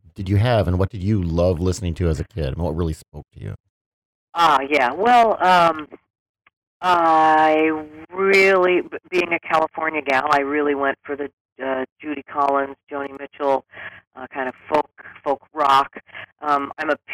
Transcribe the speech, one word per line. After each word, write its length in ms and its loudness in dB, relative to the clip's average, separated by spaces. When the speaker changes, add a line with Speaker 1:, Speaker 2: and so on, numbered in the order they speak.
Speaker 1:
did 140 -10
you 80 2
have, 300 2
and 120 0
what 100 0
did 140 -10
you 180 0
love 380 0
listening 360 -4
to 120 -2
as 120 0
a 60 -6
kid, 120 -4
and 100 -6
what 180 -4
really 180 -4
spoke 400 -16
to 60 -20
you? 160 -12
Speaker 2:
Ah, 260 4
yeah. 240 2
Well, 340 4
um, 440 2
I 880 4
really, 720 2
b-, 160 -14
being 240 -2
a 60 -4
California 600 -4
gal, 300 -2
I 80 4
really 360 0
went 280 -2
for 120 -8
the, 140 -10
uh, 220 -4
Judy 220 -10
Collins, 520 -2
Joni 280 -10
Mitchell, 460 -4
uh, 180 -16
kind 140 -6
of 80 -10
folk, 200 -2
folk 180 -4
rock. 380 2
Um, 360 -2
I'm 120 -6
a 80 0